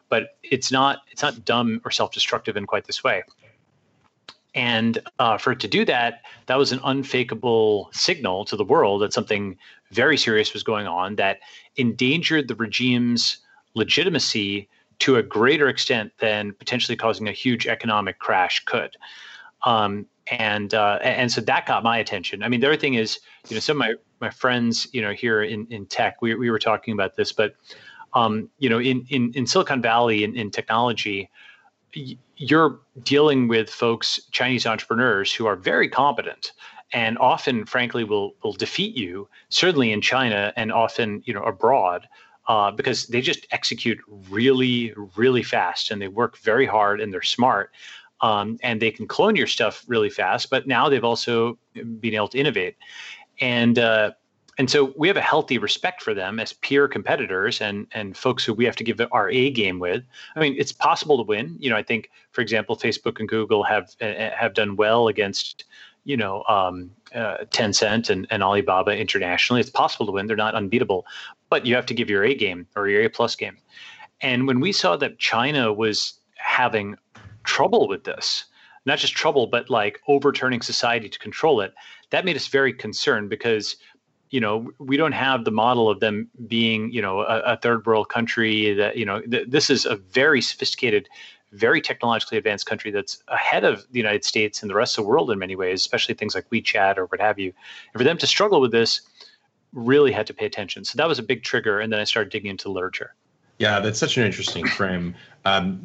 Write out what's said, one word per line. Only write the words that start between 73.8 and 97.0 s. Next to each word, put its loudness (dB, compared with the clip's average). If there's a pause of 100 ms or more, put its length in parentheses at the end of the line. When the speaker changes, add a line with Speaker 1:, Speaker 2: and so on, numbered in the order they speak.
Speaker 1:
And 0
when 2
we 0
saw 2
that -4
China 0
was -2 (200)
having -2 (480)
trouble 2
with -6
this, -6 (400)
not 0
just -2
trouble, 2
but, -2
like, 0
overturning 2
society -2
to -14
control 0
it, -6 (380)
that -2
made -2
us -6
very 2
concerned -2
because, -2 (540)
you -2
know, -2
we 0
don't 2
have 0
the 0
model 4
of 0
them -2 (160)
being, 0
you -2
know, -2
a, 0
a 0
third 0
world 2
country 0
that, 0
you -2
know, -4
th-, -4
this 2
is 2
a -2
very 2
sophisticated, -2 (420)
very 2
technologically -2
advanced -2
country -6
that's -6
ahead 0
of 0
the -4
United 0
States -2
and -6
the -4
rest 2
of -2
the -2
world 2
in -2
many -6
ways, -2
especially -2
things -6
like -6
WeChat 0
or -2